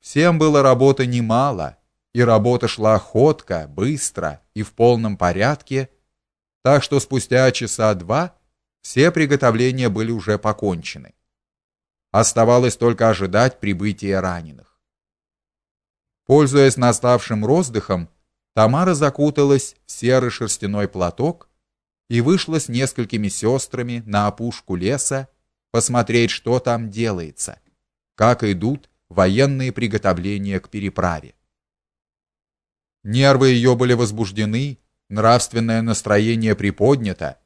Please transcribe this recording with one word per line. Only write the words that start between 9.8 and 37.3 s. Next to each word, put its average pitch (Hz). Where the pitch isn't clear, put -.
были 110
уже 107
покончены. 92
Оставалось 117
только 117
ожидать 101
прибытия 98
раненых. 85
Пользуясь 139
наставшим 120
роздыхом, 113
Тамара 143
закуталась 143
в -
серый 123
шерстяной 104
платок 95
и 117
вышла 160
с -
несколькими 117
сёстрами 120
на 104
опушку 113
леса 135
посмотреть, 117
что 120
там 117
делается, 98
как 117
идут 104
военные 127
приготовления 98
к -
переправе. 87
Нервы 131
её 123
были 123
возбуждены, 110
нравственное 113
настроение 110
приподнято. 101